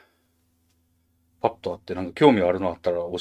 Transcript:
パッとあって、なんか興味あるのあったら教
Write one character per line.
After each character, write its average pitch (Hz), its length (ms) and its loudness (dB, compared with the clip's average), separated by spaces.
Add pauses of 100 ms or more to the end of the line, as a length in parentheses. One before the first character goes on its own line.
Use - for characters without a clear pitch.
(1400)
パ 113 80 0
ッ - 120 -12
と 90 120 -6
あ - 40 -14
っ - 40 -20
て、 - 120 -12
な 90 80 -8
ん 90 60 -6
か 87 60 -12
興 151 180 6
味 107 100 4
あ 90 100 2
る 92 80 -2
の 92 100 -4
あ 85 40 -4
っ - 60 -18
た 90 120 -4
ら 87 60 -2
教 87 240 -6